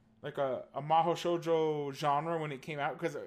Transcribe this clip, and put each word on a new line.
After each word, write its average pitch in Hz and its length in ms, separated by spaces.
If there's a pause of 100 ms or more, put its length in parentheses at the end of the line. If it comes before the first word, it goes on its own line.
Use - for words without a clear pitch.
(240)
like, 143 160
a, 131 240 (100)
a 135 80
Mahou 165 320
Shoujo 160 800
genre 147 460
when 151 120
it 127 120
came 151 160
out, 143 180
'cause 156 180 (120)